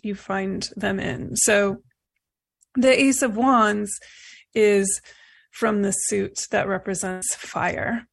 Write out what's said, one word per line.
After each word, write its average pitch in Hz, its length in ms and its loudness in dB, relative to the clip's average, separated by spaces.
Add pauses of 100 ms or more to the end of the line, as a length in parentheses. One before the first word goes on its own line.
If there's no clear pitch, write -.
you 208 120 -6
find 190 600 -6
them 196 240 -2
in. - 360 -6
So 202 480 2 (920)
the 254 240 4
Ace 269 220 4
of 220 160 0
Wands 214 540 2 (640)
is 202 460 4 (500)
from 214 320 0
the 196 80 0
suit - 600 -4
that 208 160 0
represents 185 680 -6
fire. - 760 -6